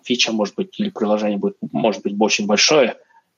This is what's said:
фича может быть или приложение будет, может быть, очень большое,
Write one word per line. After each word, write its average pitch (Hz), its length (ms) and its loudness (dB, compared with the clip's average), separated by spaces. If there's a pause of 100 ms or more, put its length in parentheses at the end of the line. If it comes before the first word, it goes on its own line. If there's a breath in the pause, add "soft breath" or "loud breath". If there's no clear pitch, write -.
фича 123 280 -2
может 104 240 -2
быть - 240 -6
или 101 100 -2
приложение 104 480 0
будет, 98 180 -4 (160)
может 110 300 0
быть, 101 180 -4
очень 104 260 0
большое, 113 500 4 (420 soft breath)